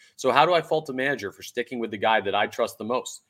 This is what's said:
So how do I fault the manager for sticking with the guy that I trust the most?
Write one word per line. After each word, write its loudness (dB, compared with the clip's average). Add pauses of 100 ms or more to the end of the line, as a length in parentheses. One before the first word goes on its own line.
(160)
So 2
how 6
do 4
I 4
fault -2
the -6
manager -2
for -18
sticking -6
with -4
the -6
guy 4
that -2
I 0
trust -4
the -8
most? -4